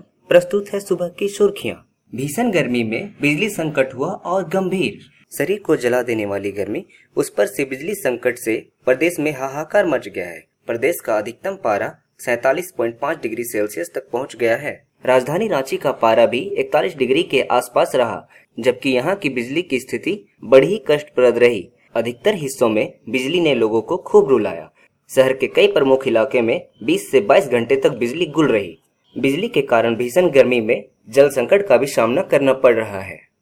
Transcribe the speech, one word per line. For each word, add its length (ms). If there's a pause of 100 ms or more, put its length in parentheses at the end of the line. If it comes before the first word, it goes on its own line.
(280)
प्रस्तुत 400
है 120
सुबह 280
की 200
सुर्खियां। 460 (420)
भीषण 340
गर्मी 340
में 360
बिजली 280
संकट 460
हुआ 140
और 400
गंभीर। 500 (400)
शरीर 200
को 180
जला 260
देने 240
वाली 260
गर्मी, 320 (320)
उस 140
पर 160
से 180
बिजली 300
संकट 420
से 320 (160)
प्रदेश 360
में 120
हाहाकार 540
मच 220
गया 180
है। 180 (220)
प्रदेश 340
का 180
अधिकतम 360
पारा 400 (240)
सैंतालीस 600
पॉइंट 240
पाँच 200
डिग्री 220
सेल्सियस 500
तक 180
पहुंच 240
गया 200
है। 320 (180)
राजधानी 420
रांची 280
का 160
पारा 340
भी 140
इकतालीस 560
डिग्री 260
के 200
आसपास 520
रहा, 340 (320)
जबकि 300
यहां 260
की 120
बिजली 340
की 180
स्थिति 380 (260)
बड़ी 220
ही 240
कष्टप्रद 480
रही। 300 (260)
अधिकतर 400
हिस्सों 340
में 240 (160)
बिजली 320
ने 140
लोगों 280
को 140
खूब 320
रुलाया। 420 (400)
शहर 220
के 140
कई 200
प्रमुख 420
इलाके 320
में 260 (180)
बीस 260
से 100
बाईस 280
घंटे 280
तक 200
बिजली 300
गुल 200
रही। 320 (400)
बिजली 300
के 140
कारण 340
भीषण 340
गर्मी 300
में 240 (260)
जल 180
संकट 380
का 100
भी 100
सामना 360
करना 300
पड़ 220
रहा 260
है। 180 (240)